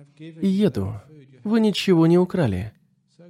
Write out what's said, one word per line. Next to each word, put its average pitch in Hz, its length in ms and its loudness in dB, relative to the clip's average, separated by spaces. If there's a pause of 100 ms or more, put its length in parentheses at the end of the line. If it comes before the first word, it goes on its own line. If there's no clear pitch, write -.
(180)
И 160 280 -8
еду. 123 540 -2 (420)
Вы 220 180 0
ничего 185 460 2
не 175 120 4
украли. 123 540 -2 (580)